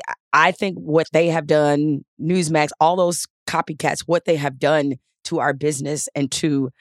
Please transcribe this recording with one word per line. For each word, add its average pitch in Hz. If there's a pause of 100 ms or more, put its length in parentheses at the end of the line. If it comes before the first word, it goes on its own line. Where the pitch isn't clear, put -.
(340)
I 160
think 185
what 160
they 170
have 160
done, 147 (160)
Newsmax, 160 (100)
all 165
those 175 (200)
copycats, 156
what 165
they 165
have 139
done 143 (300)
to 165
our 139
business 143
and 139
to 139